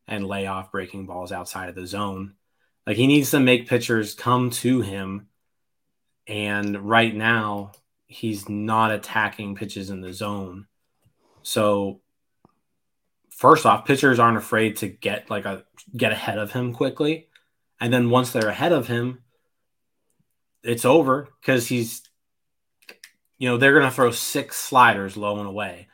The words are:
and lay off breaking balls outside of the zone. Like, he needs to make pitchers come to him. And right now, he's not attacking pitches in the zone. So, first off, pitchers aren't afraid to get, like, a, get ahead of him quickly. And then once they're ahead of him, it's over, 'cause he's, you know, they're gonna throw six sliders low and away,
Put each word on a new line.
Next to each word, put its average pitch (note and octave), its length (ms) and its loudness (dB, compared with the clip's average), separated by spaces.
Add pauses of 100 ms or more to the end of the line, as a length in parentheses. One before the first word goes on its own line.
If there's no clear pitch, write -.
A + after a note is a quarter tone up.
and G2+ 200 -6
lay G2 200 -6
off F#2+ 240 -8
breaking F#2+ 340 -10
balls F2+ 260 -12
outside F#2 380 -10
of F2 60 -16
the F2+ 120 -12
zone. G2 460 -6 (520)
Like, A2 120 -2
he B2+ 100 6
needs C#3+ 240 4
to D3 80 4
make B2+ 300 4
pitchers A#2 460 0
come B2+ 340 0
to B2 320 0
him. G2 460 -8 (1000)
And G#2 640 -4
right A2+ 240 4
now, G#2+ 600 -2 (340)
he's G#2+ 420 -8
not A2 420 0
attacking G#2 640 -4
pitches G2 340 -10
in F#2+ 120 -10
the F#2 120 -14
zone. G2 540 -10 (760)
So, G2+ 580 0 (1300)
first - 360 4
off, A2 200 2
pitchers C3+ 340 4
aren't A#2 180 4
afraid A2 400 0
to G#2 100 -6
get, - 420 -8
like, G2+ 160 -6
a, F#2+ 200 -10 (300)
get A#2 160 0
ahead G#2 280 -6
of G#2+ 120 -6
him B2 220 -4
quickly. D3+ 560 -4 (520)
And A#2+ 100 -2
then B2 180 2
once B2 220 2
they're A2 180 0
ahead C3 220 0
of C#3 160 0
him, A#2+ 360 -4 (1400)
it's A#2 240 -2
over, C#3 420 4 (140)
'cause B2+ 260 2
he's, A#2+ 360 -4 (1300)
you B2+ 120 -2
know, A#2+ 80 2
they're C#3 160 8
gonna C#3 180 6
throw A#2+ 200 4
six - 440 -6
sliders G2+ 640 4
low G#2 220 -4
and G#2 100 -8
away, F#2+ 440 -10